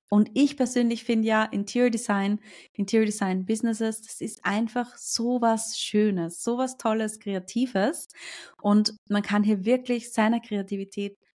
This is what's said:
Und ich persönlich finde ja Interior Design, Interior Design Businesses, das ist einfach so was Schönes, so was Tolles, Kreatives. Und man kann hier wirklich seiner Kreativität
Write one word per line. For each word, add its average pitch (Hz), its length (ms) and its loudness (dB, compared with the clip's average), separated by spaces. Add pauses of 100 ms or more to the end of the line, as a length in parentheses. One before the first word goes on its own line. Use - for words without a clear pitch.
(100)
Und 208 240 4
ich 277 240 2
persönlich 247 460 0
finde 226 240 2
ja 220 160 4
Interior 214 460 0
Design, 208 500 0 (340)
Interior 214 320 2
Design 190 400 -2
Businesses, 220 560 -2
das - 180 -16
ist - 240 -10
einfach 226 540 -2
so 240 420 -2
was 226 380 0
Schönes, 190 640 0
so 240 160 -2
was 254 180 -4
Tolles, 220 420 -2
Kreatives. 208 880 -2 (520)
Und 208 340 4 (140)
man 202 140 0
kann 208 200 0
hier 202 220 2
wirklich 247 480 -2
seiner 226 280 2
Kreativität 202 760 -6 (240)